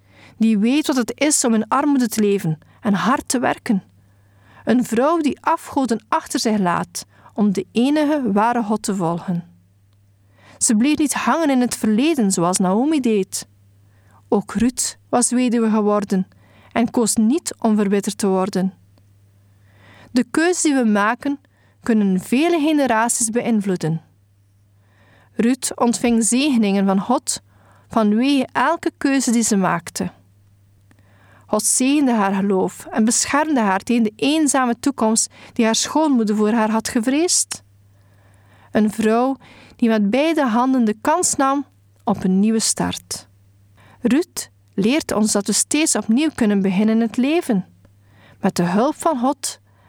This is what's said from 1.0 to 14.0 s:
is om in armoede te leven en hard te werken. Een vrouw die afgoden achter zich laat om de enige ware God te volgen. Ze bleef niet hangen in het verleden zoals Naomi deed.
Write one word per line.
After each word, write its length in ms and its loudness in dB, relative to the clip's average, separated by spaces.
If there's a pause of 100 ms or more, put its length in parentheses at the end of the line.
is 240 0
om 100 2
in 140 0
armoede 400 0
te 120 -4
leven 380 0 (220)
en 140 0
hard 340 -2
te 100 -2
werken. 440 -2 (840)
Een 200 2
vrouw 340 0
die 220 -2
afgoden 680 -2
achter 320 -4
zich 180 0
laat 460 -2 (300)
om 180 2
de 200 -4
enige 600 0
ware 300 0
God 200 -4
te 140 -4
volgen. 560 -4 (1040)
Ze 160 0
bleef 240 2
niet 160 0
hangen 360 0
in 100 2
het 160 -2
verleden 540 0
zoals 280 0
Naomi 420 0
deed. 460 -2 (840)